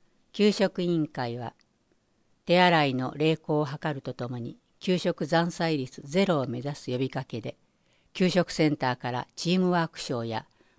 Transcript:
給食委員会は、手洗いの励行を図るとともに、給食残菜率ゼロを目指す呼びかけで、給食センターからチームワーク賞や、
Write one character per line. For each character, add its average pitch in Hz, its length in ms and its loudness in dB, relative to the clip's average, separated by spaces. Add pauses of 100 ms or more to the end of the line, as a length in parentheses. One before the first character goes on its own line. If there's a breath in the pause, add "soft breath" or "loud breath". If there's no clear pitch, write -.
(320)
給 208 200 4
食 190 320 0
委 - 20 0
員 165 220 2
会 120 300 -6
は、 120 160 -10 (920)
手 180 160 6
洗 170 240 6
い 135 80 0
の 127 240 -4
励 156 180 2
行 151 240 -2
を 151 60 0
図 147 280 -6
る 135 80 -10
と 127 120 -8
と 120 160 -8
も 123 80 -8
に、 120 200 -10 (220)
給 180 200 0
食 175 260 -2
残 170 260 2
菜 165 260 -2
率 127 280 -8
ゼ 180 220 0
ロ 165 120 2
を 127 80 -2
目 120 120 -6
指 139 160 -6
す - 160 -8
呼 123 60 -2
び 131 120 -2
か 127 140 -8
け 113 180 -10
で、 - 160 -10 (560)
給 185 160 2
食 175 220 2
セ 156 180 4
ン 147 80 0
タ 127 140 0
ー 123 40 -2
か 123 160 -8
ら 123 240 -6
チ 160 160 -2
ー 185 80 4
ム 180 120 2
ワ 170 120 2
ー 156 40 -2
ク - 120 -12
賞 120 240 -4
や、 110 220 -6 (340 soft breath)